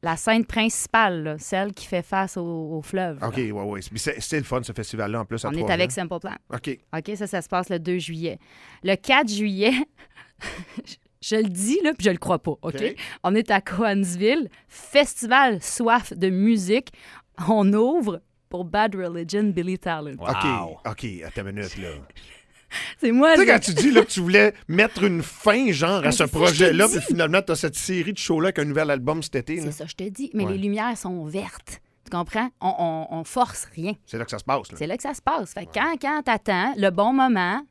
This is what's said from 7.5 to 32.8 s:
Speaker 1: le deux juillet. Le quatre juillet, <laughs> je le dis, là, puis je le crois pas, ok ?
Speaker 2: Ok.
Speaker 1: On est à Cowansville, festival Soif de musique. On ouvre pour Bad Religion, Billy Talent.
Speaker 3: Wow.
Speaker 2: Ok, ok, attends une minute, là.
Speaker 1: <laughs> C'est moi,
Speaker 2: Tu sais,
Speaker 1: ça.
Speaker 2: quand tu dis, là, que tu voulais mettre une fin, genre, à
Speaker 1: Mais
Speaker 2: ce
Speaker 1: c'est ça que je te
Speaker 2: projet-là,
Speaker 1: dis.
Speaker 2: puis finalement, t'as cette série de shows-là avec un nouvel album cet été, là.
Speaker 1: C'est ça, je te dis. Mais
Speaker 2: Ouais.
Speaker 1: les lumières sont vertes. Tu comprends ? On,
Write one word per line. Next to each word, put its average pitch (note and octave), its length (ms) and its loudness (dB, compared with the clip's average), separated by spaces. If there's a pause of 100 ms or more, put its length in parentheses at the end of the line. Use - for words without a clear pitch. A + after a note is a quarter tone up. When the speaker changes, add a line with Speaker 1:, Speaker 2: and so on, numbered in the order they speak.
Speaker 1:
le F3 100 -2
deux F3+ 180 -2
juillet. E3 400 -6 (460)
Le F#3+ 100 2
quatre C4 340 2
juillet, G#3 440 0 (640)
<laughs> - 840 -16
je - 160 -2
le A3 120 2
dis, G3+ 340 0
là, D#4 120 2
puis F#3 100 -8
je G#3 60 6
le F3 80 0
crois E3+ 200 0
pas, D#3 140 -4 (100)
ok ? D#3+ 120 -6
Speaker 2:
Ok. G#3+ 200 -2 (300)
Speaker 1:
On F#3 100 2
est A3+ 160 2
à G3+ 100 4
Cowansville, G3 880 0 (200)
festival B3+ 920 2
Soif A#3 500 0
de F3 160 0
musique. G3+ 640 2 (560)
On G3+ 240 4
ouvre A3 480 2 (280)
pour F3+ 160 -8
Bad G3+ 300 0
Religion, F3 500 -4
Billy F#3 340 -2
Talent. D3+ 400 -6
Speaker 3:
Wow. F2+ 100 -6
Speaker 2:
Ok, F#2+ 640 -4
ok, - 140 -10 (200)
attends G2 220 -10
une G2 80 -10
minute, G2+ 220 -8
là. F2+ 160 -10
Speaker 1:
<laughs> C#2+ 40 -16 (1000)
C'est A#3+ 140 2
moi, D4 220 8
Speaker 2:
Tu D#4+ 80 8
sais, G4 40 8
Speaker 1:
ça. - 60 8
Speaker 2:
quand - 80 8
tu F#3 140 -2
dis, A#3+ 180 6
là, A3+ 100 10
que - 80 2
tu F#3+ 100 -4
voulais G3+ 320 6 (140)
mettre F#3+ 380 2
une F3 180 2
fin, G#3+ 480 2
genre, E3+ 280 2
à - 40 0
Speaker 1:
Mais C#3+ 80 4
Speaker 2:
ce B2 60 2
Speaker 1:
c'est - 20 -
ça D#3+ 60 4
que C3+ 60 -2
je - 20 -6
te D#3 120 -2
Speaker 2:
projet-là, F3 440 6
Speaker 1:
dis. - 80 0
Speaker 2:
puis D#3+ 100 -2
finalement, E3+ 340 2
t'as G3 140 -2
cette - 220 -4
série F3+ 360 -2
de F#3 60 -8
shows-là E3 300 0
avec F#3 100 -2
un D3 60 0
nouvel D3 260 0
album C#3+ 320 -2
cet - 140 -6
été, D3+ 200 -4
là. E3+ 100 -6
Speaker 1:
C'est D3 60 -4
ça, D3+ 140 -12
je D#3 80 -16
te F#3 140 -8
dis. B3 260 -10
Mais G#3 100 0
Speaker 2:
Ouais. F#3 80 -2
Speaker 1:
les G3 60 -4
lumières G#3 400 -2
sont F3+ 260 -8
vertes. - 560 -10 (240)
Tu - 60 -16
comprends ? G#3 380 -4 (120)
On, F#3 140 -2 (360)